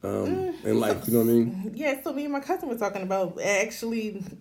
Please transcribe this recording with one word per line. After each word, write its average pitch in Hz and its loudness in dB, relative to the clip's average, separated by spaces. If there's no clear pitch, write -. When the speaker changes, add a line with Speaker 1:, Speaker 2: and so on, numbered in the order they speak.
Speaker 1:
um, 98 -4
Speaker 2:
Mm, 339 -2
Speaker 1:
in 110 4
life. 104 0
Speaker 2:
so, 107 -2
Speaker 1:
You 117 8
know 113 6
what 117 4
I 117 6
mean? 185 2
Speaker 2:
yeah. 277 -2
So 320 -4
me 285 -2
and 294 -4
my 277 0
cousin 339 -2
were 240 -2
talking 202 -2
about 190 0
actually 214 0